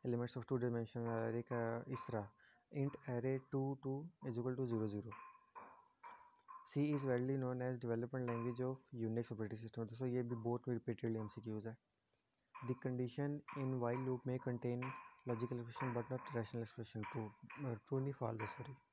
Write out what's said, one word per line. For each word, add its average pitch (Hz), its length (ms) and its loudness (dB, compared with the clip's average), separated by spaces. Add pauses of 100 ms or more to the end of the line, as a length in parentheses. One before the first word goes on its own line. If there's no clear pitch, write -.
elements 120 320 2
of - 100 -10
two 127 140 4
dimensional 117 540 0
array 113 240 2 (100)
का 117 80 2 (360)
इस - 120 -6
तरह, 107 180 0 (560)
int 139 160 0 (160)
array 131 220 4 (160)
two 135 120 4 (200)
two 135 120 0 (340)
is 117 120 0
equal 127 180 0
to 123 140 2
zero 110 220 2
zero। 110 200 -6 (1600)
C 147 240 4
is 135 140 0
widely 131 340 4
known 127 240 0
as 123 180 -2
development 120 460 0
language 120 360 0
of 131 380 -6
Unix 113 280 0
operating 110 300 -4
system। 113 240 -4
दोस्तों 120 180 -2
ये 123 160 2
भी 120 120 0
बहुत 120 340 0
रिपीटेडली 117 500 0
एमसीक्यूज़ 110 480 -4
है। 113 100 -6 (920)
The 123 160 2
condition 135 580 0 (200)
in 131 180 2
while 123 300 4
loop 127 180 0
may 127 160 2
contain 123 480 0 (380)
logical 120 300 0
expression 120 360 -2
but 120 160 2
not 127 240 -2
rational 113 300 2
expression, 110 480 -6
true, 110 160 0 (360)
अ, 120 80 0 (140)
true 135 140 2
नहीं, 139 120 0
false 113 280 0
है, 107 60 0
सॉरी। 131 280 -8 (180)